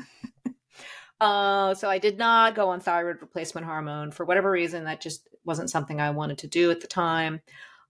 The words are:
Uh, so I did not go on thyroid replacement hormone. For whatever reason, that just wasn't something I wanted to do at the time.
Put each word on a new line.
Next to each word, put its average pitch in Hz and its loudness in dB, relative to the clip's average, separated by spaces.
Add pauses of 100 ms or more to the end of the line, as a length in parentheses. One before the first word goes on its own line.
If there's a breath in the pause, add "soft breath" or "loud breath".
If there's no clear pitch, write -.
(1200 loud breath)
Uh, 196 2
so 196 -4
I 190 0
did 202 0
not 226 6
go 208 2
on 180 -2
thyroid 170 -2
replacement 165 -8
hormone. 151 -6
For 165 -8
whatever 190 4
reason, 170 0
that 156 -8
just - -12 (160)
wasn't 160 -4
something 151 -2
I 147 0
wanted 147 -4
to 151 -12
do 175 4
at 170 0
the - -14
time. 160 0 (500 loud breath)